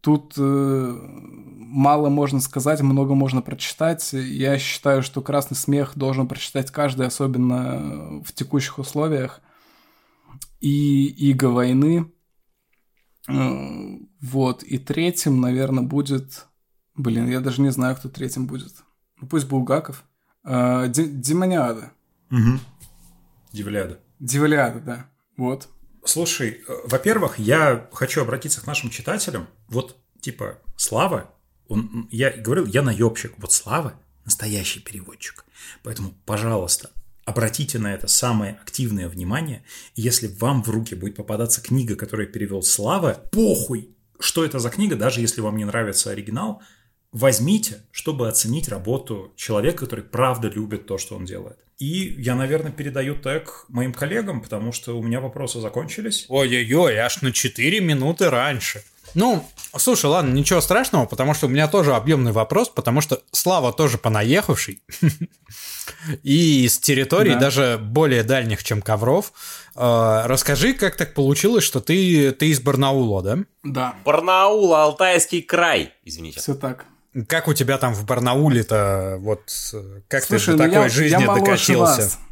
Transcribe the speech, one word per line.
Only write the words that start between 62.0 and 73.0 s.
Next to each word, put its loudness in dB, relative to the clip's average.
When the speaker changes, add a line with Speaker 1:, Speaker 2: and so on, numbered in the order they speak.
Speaker 3:
вопрос, 2
потому 0
что -2
Слава 2
тоже 2
понаехавший. 0
<laughs> -4
И 4
из 2
территорий 4
Speaker 1:
Да. 2
Speaker 3:
даже 2
более 2
дальних, 0
чем -2
Ковров. 0
Э, 4
расскажи, 2
как 0
так -4
получилось, 4
что -2
ты, 4
ты 2
из 4
Барнаула, 2